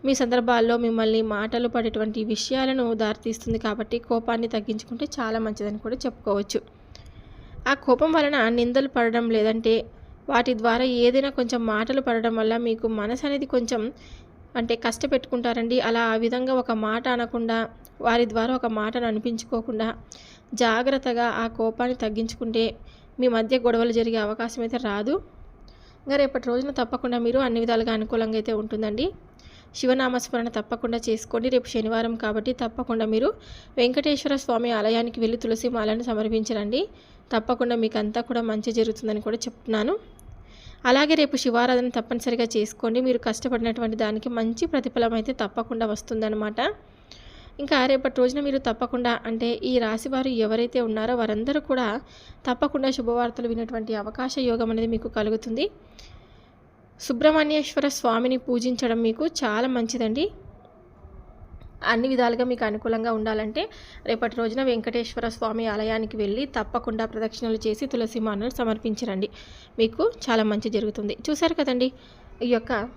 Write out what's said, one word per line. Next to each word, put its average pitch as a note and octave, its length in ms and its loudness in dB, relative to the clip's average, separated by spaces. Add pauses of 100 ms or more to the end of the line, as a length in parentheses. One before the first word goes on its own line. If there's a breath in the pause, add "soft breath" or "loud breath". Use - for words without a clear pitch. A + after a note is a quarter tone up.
మీ C4+ 120 2
సందర్భాల్లో A#3+ 600 4
మిమ్మల్ని A3+ 500 2
మాటలు A3 420 0
పడేటువంటి A3 560 -2
విషయాలను C4 600 0 (100)
దారితీస్తుంది. A3 640 -2
కాబట్టి A3 400 -2
కోపాన్ని A3+ 500 0
తగ్గించుకుంటే A3+ 640 -4
చాలా A3+ 280 -2
మంచిదని G#3+ 440 -4
కూడా A#3 160 -4
చెప్పుకోవచ్చు. G#3 640 -2 (1040 loud breath)
ఆ C4+ 180 2
కోపం C#4 280 6
వలన D4 260 4 (120)
నిందలు A#3+ 400 2
పడడం, A#3 400 2
లేదంటే A3 460 4 (520 loud breath)
వాటి B3+ 260 4
ద్వారా A#3 320 2 (120)
ఏదైనా B3+ 320 4
కొంచెం B3 360 0
మాటలు A3+ 360 2
పడడం A#3 340 2
వల్ల A3 220 2
మీకు A#3 340 0
మనసు A3 340 -2
అనేది C#4+ 200 0
కొంచెం A#3+ 360 0 (760 loud breath)
అంటే A#3 200 0
కష్టపెట్టుకుంటారండి. A#3+ 1040 0
అలా A#3 240 2
ఆ A3+ 120 2
విధంగా B3 400 0
ఒక B3+ 220 0
మాట A3 300 -2
అనకుండా, A#3 500 0 (420)
వారి A#3+ 260 4
ద్వారా A3+ 300 0
ఒక B3 160 -2
మాటను A3 360 -2
అనిపించుకోకుండా A3+ 800 -2 (680 loud breath)
జాగ్రత్తగా A#3+ 720 2 (100)
ఆ A3+ 160 -2
కోపాన్ని A#3+ 440 0
తగ్గించుకుంటే A3+ 680 -2 (540 loud breath)
మీ B3+ 100 4
మధ్య A3+ 320 2
గొడవలు A#3 340 4
జరిగే A3+ 280 2
అవకాశం A3+ 400 -4
అయితే A3+ 160 -4
రాదు. A3 380 0 (840 loud breath)
ఇంకా C#4 180 0
రేపటి C4+ 300 2
రోజున C4 240 0
తప్పకుండా B3 480 -2
మీరు A#3 200 2
అన్ని A#3 200 2
విధాలుగా A3+ 340 2
అనుకూలంగా A3 460 0
అయితే A3 140 -2
ఉంటుందండి. G#3+ 540 -2 (680 loud breath)
శివనామస్మరణ B3+ 720 0
తప్పకుండా A3+ 500 -4
చేసుకోండి. A3+ 500 -2
రేపు B3 200 2
శనివారం A3+ 460 0
కాబట్టి A3 380 -2
తప్పకుండా A3+ 520 -2
మీరు A3+ 240 2 (460 loud breath)
వెంకటేశ్వర C#4 600 2
స్వామి A#3+ 360 0
ఆలయానికి A3+ 480 0
వెళ్ళి A3+ 180 2
తులసి A3+ 320 0
మాలను A3+ 360 0
సమర్పించరండి. A3 760 0 (480 loud breath)
తప్పకుండా A#3+ 460 0
మీకంతా A3 460 0
కూడా A#3 200 -2
మంచి A3 300 -2
జరుగుతుందని A3 500 0
కూడా A3 160 -2
చెప్తున్నాను. A3+ 580 -2 (880 loud breath)
అలాగే C#4+ 300 6
రేపు D4 220 4
శివారాధన B3 520 2
తప్పనిసరిగా A#3+ 560 -2
చేసుకోండి. A3+ 560 -2
మీరు B3+ 180 2
కష్టపడినటువంటి A3+ 760 -2
దానికి A3 320 -2
మంచి A3+ 360 -2
ప్రతిఫలం A#3+ 480 0
అయితే A3 200 -2
తప్పకుండా A3+ 520 -4
వస్తుందన్నమాట. G#3+ 760 -2 (1000 loud breath)
ఇంకా C#4+ 260 2
రేపటి C4 320 2
రోజున B3+ 240 4
మీరు C#4 200 0
తప్పకుండా A#3+ 520 0 (120)
అంటే A3+ 220 -2 (160)
ఈ B3+ 160 0
రాశి A3 300 -2
వారు C4 300 0
ఎవరైతే A3+ 420 2
ఉన్నారో A3 340 0
వారందరూ A#3 460 0
కూడా B3+ 260 0 (580 loud breath)
తప్పకుండా C4+ 460 0
శుభవార్తలు A#3+ 560 0
వినేటువంటి A3+ 480 -4
అవకాశ A3 440 -6
యోగం A3+ 320 0
అనేది A3+ 200 0
మీకు A3+ 180 -2
కలుగుతుంది. A3 560 -2 (1300 loud breath)
సుబ్రహ్మణ్యేశ్వర D4+ 880 2
స్వామిని B3+ 480 2
పూజించడం A#3+ 640 0
మీకు A3+ 220 0 (120)
చాలా A3+ 320 0
మంచిదండి. A#3+ 580 0 (1600)
అన్ని A#3 240 2
విధాలుగా B3 360 2
మీకు B3 200 -2
అనుకూలంగా A3 480 -2
ఉండాలంటే A3 500 -2 (420 loud breath)
రేపటి A3+ 320 -2
రోజున A#3 260 -2
వెంకటేశ్వర A#3 640 -2
స్వామి A3+ 380 -2
ఆలయానికి A3 500 -2
వెళ్ళి G#3+ 280 -2
తప్పకుండా A3+ 600 -4
ప్రదక్షిణలు A3 560 -4
చేసి A3 240 -2
తులసి A#3+ 340 -4
మాలను A3 300 -2
సమర్పించరండి. A3 800 -2 (480 loud breath)
మీకు A3+ 280 2 (140)
చాలా A3+ 320 2
మంచి G#3+ 180 -2
జరుగుతుంది. G#3 520 -2
చూశారు D#4+ 380 0
కదండి B3+ 300 2 (540 loud breath)
ఈ A#3+ 60 0
యొక్క A#3 240 2 (240)